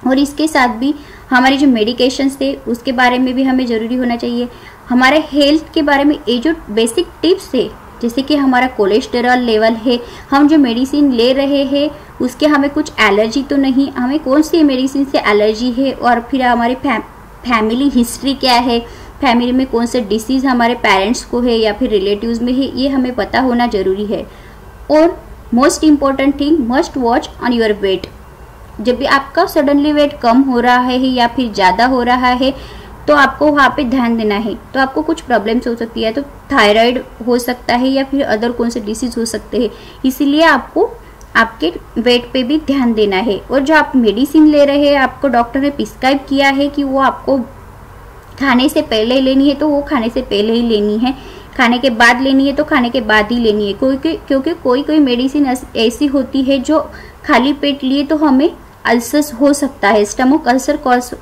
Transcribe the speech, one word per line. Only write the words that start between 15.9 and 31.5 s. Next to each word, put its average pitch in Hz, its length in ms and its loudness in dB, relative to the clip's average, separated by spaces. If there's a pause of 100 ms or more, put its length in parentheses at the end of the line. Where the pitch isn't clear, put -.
और 233 280 0
फिर 254 220 -4
हमारी 240 320 0
फै-, 254 260 -4 (440)
फैमिली 240 440 0
हिस्ट्री 247 460 -2
क्या 262 200 0
है, 240 260 0 (400)
फैमिली 240 320 2
में 262 140 2
कौन 233 200 -2
से 247 140 -2
डिसीज 226 460 -2
हमारे 240 280 2
पेरेंट्स 208 500 0
को 247 160 -4
है 240 180 0
या 214 140 0
फिर 220 180 -2
रिलेटिव्स 208 520 -2
में 247 100 0
है, 254 260 -2
ये 269 100 0
हमें 254 260 -2
पता 208 260 -4
होना 240 260 0
ज़रूरी 196 400 -2
है। 202 200 -6 (640)
और 320 340 2 (300)
most 262 260 2
important 277 520 2
thing, 285 260 0
must 254 340 -2
watch 247 300 0
on - 280 -6
your 226 200 0
weight। 196 360 -2 (760)
जब 233 160 0
भी 254 80 -6
आपका 277 400 0
suddenly 294 480 0
वेट 294 200 2
कम 247 280 2
हो 254 200 2
रहा 247 180 4
है 254 200 0
या 254 280 0
फिर 240 260 -2